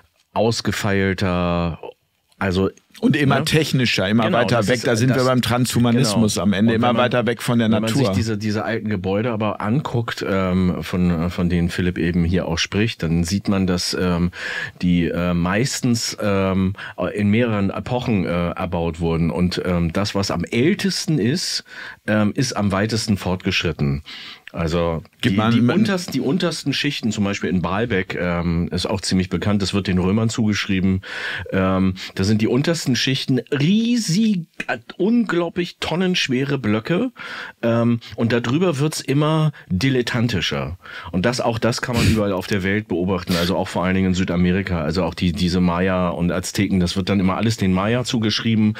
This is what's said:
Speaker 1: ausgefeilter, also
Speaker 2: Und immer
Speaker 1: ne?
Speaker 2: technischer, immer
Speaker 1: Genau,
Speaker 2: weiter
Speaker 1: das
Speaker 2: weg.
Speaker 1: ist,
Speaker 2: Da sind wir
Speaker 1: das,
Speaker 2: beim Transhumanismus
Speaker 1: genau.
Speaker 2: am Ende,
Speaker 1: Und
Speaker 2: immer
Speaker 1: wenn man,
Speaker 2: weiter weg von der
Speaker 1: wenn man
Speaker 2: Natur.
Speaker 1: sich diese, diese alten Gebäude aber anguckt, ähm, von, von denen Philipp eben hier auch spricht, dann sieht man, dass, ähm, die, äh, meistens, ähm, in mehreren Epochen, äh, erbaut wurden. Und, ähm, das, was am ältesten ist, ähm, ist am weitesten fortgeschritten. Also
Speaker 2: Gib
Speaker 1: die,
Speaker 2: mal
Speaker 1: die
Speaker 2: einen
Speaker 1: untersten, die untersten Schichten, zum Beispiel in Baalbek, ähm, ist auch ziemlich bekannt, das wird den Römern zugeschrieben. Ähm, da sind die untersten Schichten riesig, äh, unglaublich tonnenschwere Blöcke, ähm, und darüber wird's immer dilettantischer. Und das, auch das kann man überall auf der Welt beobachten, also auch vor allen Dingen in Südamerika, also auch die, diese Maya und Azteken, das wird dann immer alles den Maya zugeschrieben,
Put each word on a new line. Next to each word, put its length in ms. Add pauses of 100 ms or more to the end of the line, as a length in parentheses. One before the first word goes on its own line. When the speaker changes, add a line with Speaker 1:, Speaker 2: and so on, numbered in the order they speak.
(320)
Speaker 1:
ausgefeilter, 1500 (600)
also 320 (300)
Speaker 2:
Und 160
immer 220
Speaker 1:
ne? 80
Speaker 2:
technischer, 640
immer 140
Speaker 1:
Genau, 140
Speaker 2:
weiter 180
Speaker 1:
das 120
Speaker 2:
weg. 80
Speaker 1:
ist, 100
Speaker 2:
Da 100
sind 120
wir 80
Speaker 1:
das, 100
Speaker 2:
beim 140
Transhumanismus 920
Speaker 1:
genau. 80
Speaker 2:
am 100
Ende, 200
Speaker 1:
Und 40
Speaker 2:
immer 120
Speaker 1:
wenn 80
man, 80
Speaker 2:
weiter 220
weg 140
von 180
der 80
Speaker 1:
wenn 140
man 40
Speaker 2:
Natur. 220
Speaker 1:
sich 40
diese, 260
diese 280
alten 260
Gebäude 420
aber 300
anguckt, 680
ähm, 540
von, 480
von 180
denen 220
Philipp 260
eben 280
hier 220
auch 120
spricht, 440
dann 220
sieht 240
man, 180
dass, 320
ähm, 340 (500)
die, 240
äh, 260
meistens, 880
ähm, 540 (400)
in 160
mehreren 400
Epochen, 560
äh, 240
erbaut 500
wurden. 300
Und, 340
ähm, 300
das, 200
was 160
am 140
ältesten 720
ist, 460 (420)
ähm, 280
ist 200
am 160
weitesten 460
fortgeschritten. 880 (500)
Also 500 (180)
Speaker 2:
Gib 120
Speaker 1:
die, 40
Speaker 2:
mal 140
Speaker 1:
die 80
Speaker 2:
einen 100
Speaker 1:
untersten, 440
die 80
untersten 520
Schichten, 400
zum 120
Beispiel 260
in 100
Baalbek, 580
ähm, 540
ist 140
auch 160
ziemlich 260
bekannt, 320
das 140
wird 120
den 120
Römern 320
zugeschrieben. 720 (480)
Ähm, 440 (200)
da 100
sind 160
die 60
untersten 500
Schichten 440 (100)
riesig, 960 (220)
äh, 100 (180)
unglaublich 840
tonnenschwere 760
Blöcke, 540 (500)
ähm, 400 (140)
und 180
darüber 460
wird's 220
immer 520 (160)
dilettantischer. 1120 (340)
Und 140
das, 160
auch 160
das 240
kann 140
man 100
überall 260
auf 140
der 160
Welt 260
beobachten, 480
also 200
auch 120
vor 160
allen 120
Dingen 120
in 60
Südamerika, 640
also 220
auch 120
die, 180
diese 280
Maya 480
und 240
Azteken, 480
das 160
wird 140
dann 100
immer 160
alles 220
den 160
Maya 300
zugeschrieben, 760